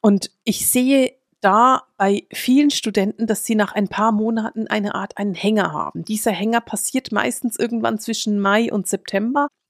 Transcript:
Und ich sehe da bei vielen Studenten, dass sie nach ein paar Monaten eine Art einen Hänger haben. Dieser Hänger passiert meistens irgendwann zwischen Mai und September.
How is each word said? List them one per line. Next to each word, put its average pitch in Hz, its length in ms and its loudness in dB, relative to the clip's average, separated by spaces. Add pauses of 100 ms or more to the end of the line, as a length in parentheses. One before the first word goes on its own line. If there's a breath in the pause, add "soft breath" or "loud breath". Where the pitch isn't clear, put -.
Und 202 280 2 (140)
ich - 240 -2
sehe 254 440 2 (280)
da 233 440 4 (120)
bei 202 360 0
vielen 285 380 4
Studenten, 214 560 -2
dass 214 180 -2
sie 226 100 0
nach 208 200 0
ein 196 140 0
paar 220 240 0
Monaten 220 540 -2
eine 208 280 -2
Art 196 240 -8
einen 202 160 -2
Hänger 196 380 0
haben. 151 320 -6
Dieser 214 280 -2
Hänger 220 280 0
passiert - 520 -6
meistens 226 460 -4
irgendwann 226 400 -2
zwischen 208 420 -4
Mai 208 320 2
und 196 140 -2
September. 240 600 -2 (220)